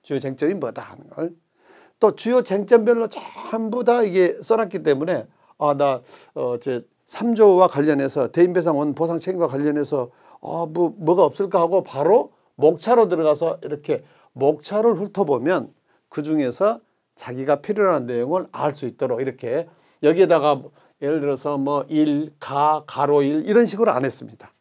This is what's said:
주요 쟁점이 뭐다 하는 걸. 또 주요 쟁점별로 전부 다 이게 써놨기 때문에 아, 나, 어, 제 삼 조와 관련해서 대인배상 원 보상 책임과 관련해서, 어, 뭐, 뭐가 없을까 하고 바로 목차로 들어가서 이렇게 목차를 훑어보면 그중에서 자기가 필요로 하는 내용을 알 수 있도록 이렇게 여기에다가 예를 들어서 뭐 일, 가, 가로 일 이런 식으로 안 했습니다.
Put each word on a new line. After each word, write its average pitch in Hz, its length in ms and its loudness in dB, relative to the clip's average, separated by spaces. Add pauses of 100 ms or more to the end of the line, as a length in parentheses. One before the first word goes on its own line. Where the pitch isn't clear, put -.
주요 139 180 -6
쟁점이 139 340 -4
뭐다 131 280 -8
하는 - 280 -20
걸. 170 240 -8 (640)
또 208 160 4
주요 240 280 0
쟁점별로 220 640 2
전부 226 760 -8
다 240 180 4
이게 185 380 2
써놨기 196 440 -2
때문에 147 420 0 (340)
아, 147 160 0
나, 135 260 0 (320)
어, 123 240 -4
제 123 240 -6 (280)
삼 233 240 -2
조와 190 320 8
관련해서 139 640 0
대인배상 170 500 2
원 147 160 -2
보상 165 240 -2
책임과 170 300 -2
관련해서, 143 640 -2 (260)
어, 165 280 -8
뭐, 165 300 -2
뭐가 175 280 4
없을까 180 340 -2
하고 170 240 2
바로 175 500 0 (220)
목차로 180 540 2
들어가서 160 560 0
이렇게 147 400 -6 (280)
목차를 190 640 0
훑어보면 165 800 -2 (340)
그중에서 156 720 -2 (360)
자기가 135 460 -4
필요로 202 300 0
하는 135 140 -2
내용을 127 460 -4
알 139 180 -4
수 139 160 -10
있도록 123 340 -4
이렇게 131 480 -6 (360)
여기에다가 156 580 4 (400)
예를 151 180 -2
들어서 143 380 -4
뭐 139 300 -2
일, 151 500 0
가, 151 480 0
가로 143 360 0
일 147 220 -2
이런 214 220 4
식으로 202 240 0
안 127 140 -2
했습니다. - 560 -10